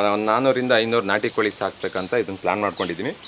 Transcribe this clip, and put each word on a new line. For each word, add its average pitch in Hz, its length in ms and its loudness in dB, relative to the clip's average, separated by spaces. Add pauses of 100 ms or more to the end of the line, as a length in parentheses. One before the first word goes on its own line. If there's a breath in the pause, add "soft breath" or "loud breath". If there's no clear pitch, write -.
(140)
ಒಂದ್ 107 120 0
ನಾನೂರಿಂದ 127 500 2
ಐನೂರು 113 300 2
ನಾಟಿ 107 220 0
ಕೋಳಿ 107 220 0
ಸಾಕ್ಬೇಕಂತ 95 640 -4
ಇದನ್ನ 98 260 -2
ಪ್ಲಾನ್ 95 200 0
ಮಾಡ್ಕೊಂಡಿದೀನಿ. 98 560 -2 (120)